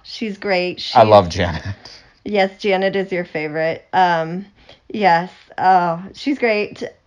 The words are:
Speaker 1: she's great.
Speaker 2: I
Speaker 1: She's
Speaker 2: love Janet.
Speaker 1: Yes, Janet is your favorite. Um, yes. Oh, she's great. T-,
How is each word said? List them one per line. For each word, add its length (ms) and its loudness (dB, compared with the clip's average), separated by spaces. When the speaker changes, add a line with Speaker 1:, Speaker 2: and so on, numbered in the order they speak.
Speaker 1:
she's 340 -10
great. 380 -4
Speaker 2:
I 80 8
Speaker 1:
She's 80 4
Speaker 2:
love 200 8
Janet. 340 -4
Speaker 1:
Yes, 360 -2
Janet 360 0
is 160 -4
your 140 -4
favorite. 640 -6
Um, 540 0
yes. 420 2
Oh, 440 2
she's 240 -4
great. 400 -2
T-, 80 -10